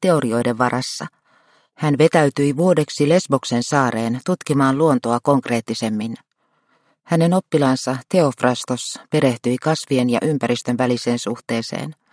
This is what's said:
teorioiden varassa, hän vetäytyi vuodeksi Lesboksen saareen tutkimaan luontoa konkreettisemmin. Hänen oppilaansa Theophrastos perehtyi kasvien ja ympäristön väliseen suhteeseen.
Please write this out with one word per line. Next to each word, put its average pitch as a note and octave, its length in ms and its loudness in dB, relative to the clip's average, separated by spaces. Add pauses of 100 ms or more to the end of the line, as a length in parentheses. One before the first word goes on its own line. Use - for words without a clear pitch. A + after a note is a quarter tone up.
teorioiden A#2+ 560 0
varassa, B2+ 500 -2 (680)
hän D3 200 0
vetäytyi C#3+ 600 2
vuodeksi D3+ 520 2
Lesboksen C#3 540 0
saareen A#2 640 -2
tutkimaan C#3 520 0
luontoa B2+ 460 2
konkreettisemmin. A2+ 920 -2 (880)
Hänen E3+ 300 2
oppilaansa C3+ 640 0 (120)
Theophrastos B2+ 720 0 (280)
perehtyi B2+ 480 0
kasvien C3 520 -2
ja A#2+ 120 0
ympäristön B2 560 -2
väliseen A#2+ 420 -2
suhteeseen. A#2+ 760 -6 (180)